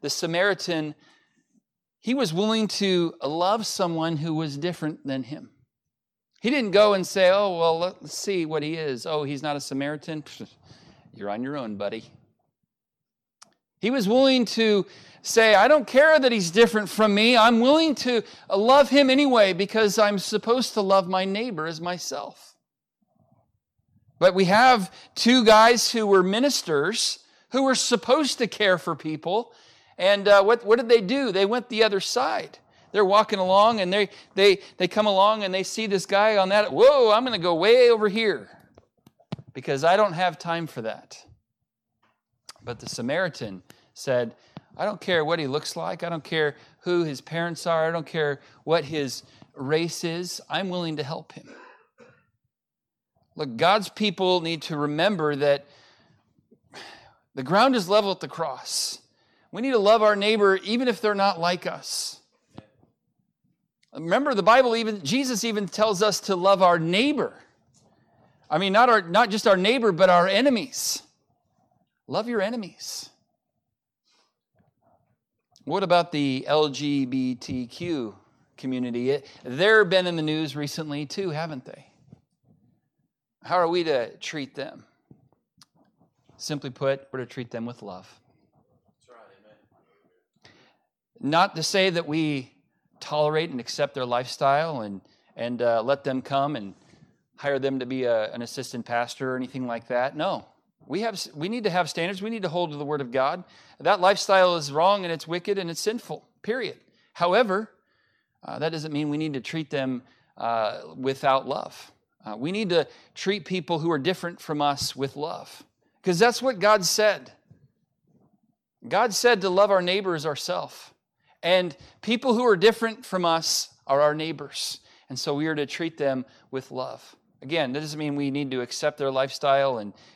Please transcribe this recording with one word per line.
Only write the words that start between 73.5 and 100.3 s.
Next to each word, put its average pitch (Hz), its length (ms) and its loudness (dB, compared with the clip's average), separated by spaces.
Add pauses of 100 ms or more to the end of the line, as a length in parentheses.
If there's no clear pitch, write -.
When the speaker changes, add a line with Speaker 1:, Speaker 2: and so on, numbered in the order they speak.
Speaker 1:
What 185 180 -2
about 170 300 2
the 139 340 -2
L 151 240 2
G 139 340 -4
B 127 300 -4
T 127 320 -10
Q 127 500 -8 (400)
community? 123 540 -4
It, 139 160 -2 (180)
they're 202 400 4
been 185 220 2
in 170 100 -4
the 160 60 -4
news 156 340 -4
recently 147 480 -8
too, 190 240 -8
haven't 151 380 -10
they? - 200 -20 (1600)
How 170 120 -4
are 175 120 2
we 175 160 0
to 131 320 -2
treat - 380 -12
them? - 300 -12 (1500)
Simply 143 320 -10
put, 143 420 -4
we're 131 80 -8
to 120 60 -10
treat 120 240 -14
them 117 160 -10
with 117 160 -16
love. 95 260 -16 (800)
Speaker 2:
That's - 220 -20
right, - 1400 -20
amen. - 800 -14
Speaker 1:
Not 180 260 0
to 160 60 -6
say 190 280 0
that 170 160 -6
we 147 460 -4 (480)
tolerate 151 500 -2
and 135 80 -10
accept 139 360 -6
their 127 120 -6
lifestyle 135 760 -2
and, 98 180 -10 (340)
and, 117 260 -6
uh, 117 220 2
let 139 220 -2
them 131 180 -4
come 139 320 -4
and 98 200 -12 (640)
hire 143 220 -4
them 135 220 -4
to 123 60 -8
be 127 180 -6
a, 113 280 -2
an 120 100 -12
assistant 120 440 -12
pastor 120 460 -6
or 127 40 -6
anything 127 300 -8
like 117 220 -10
that. 127 280 -4
No. 156 300 -6 (400)